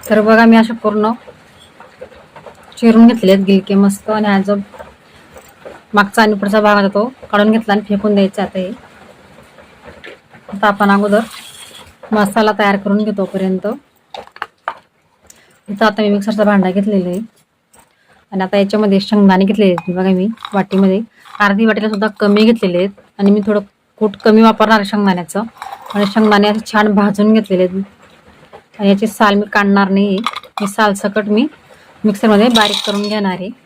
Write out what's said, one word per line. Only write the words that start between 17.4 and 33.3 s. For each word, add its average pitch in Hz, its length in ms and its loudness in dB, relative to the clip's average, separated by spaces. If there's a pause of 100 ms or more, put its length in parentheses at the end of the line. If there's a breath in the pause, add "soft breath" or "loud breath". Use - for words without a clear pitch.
आणि 190 100 -2
आता 185 140 -2
याच्यामध्ये 202 440 0
शेंगदाणे 196 440 2
घेतलेले 196 300 2
आहेत 175 200 -8
बघा 185 160 -2
मी 185 160 0 (280)
वाटीमध्ये, 196 460 0 (400 loud breath)
अर्धी 202 260 0
वाटीला 220 220 -2
सुद्धा 214 200 -2 (120)
कमी 208 240 2
घेतलेले 208 340 0
आहेत 196 220 -4 (180)
आणि 196 120 2
मी 208 160 2
थोडं 208 140 0 (400)
कूट 208 240 -2
कमी 220 180 6
वापरणार 220 360 2
आहे 202 100 -4
शेंगदाण्याचं. 196 540 -2 (520)
आणि 202 120 0
शेंगदाणे 208 420 2
असे 214 120 -2 (120)
छान 214 220 2
भाजून 208 380 2
घेतलेले 196 320 0
आहेत 185 180 -4 (960)
आणि 202 100 0
याची 202 180 0
साल 208 280 0
मी 208 180 0
काढणार 202 380 2
नाही 196 160 0
आहे, 202 320 -4 (220)
मी 208 80 -6
साल 208 260 0
सकट 202 340 -6
मी 214 180 0 (580 soft breath)
मिक्सरमध्ये 214 440 2
बारीक 214 380 0
करून 208 160 -6
घेणार 208 300 -4